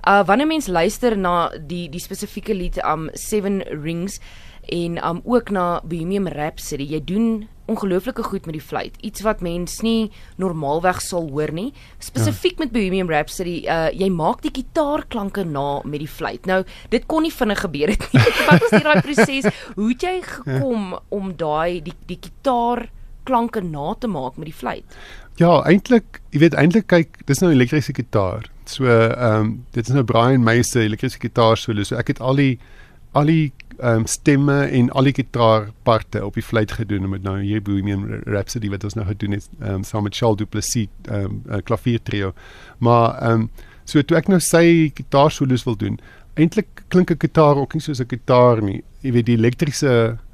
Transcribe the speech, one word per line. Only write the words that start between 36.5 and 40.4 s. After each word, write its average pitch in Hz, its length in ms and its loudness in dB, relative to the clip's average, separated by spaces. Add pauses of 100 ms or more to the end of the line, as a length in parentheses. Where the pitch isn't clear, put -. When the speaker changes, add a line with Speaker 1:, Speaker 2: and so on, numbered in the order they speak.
Speaker 2:
gedoen 98 360 -4
met 95 140 -6
nou 98 200 -4
hier 104 200 -2
Bohemian 101 640 -4
Rhapsody 107 420 -4
wat 98 160 -6
ons 101 100 -8
nou 104 120 -4
gedoen 101 260 -4
het, 101 160 -6 (120)
ehm, 98 220 -4
saam 104 200 -4
met 101 140 -4
Charles 113 220 2
Duplessis, 107 480 -4 (220)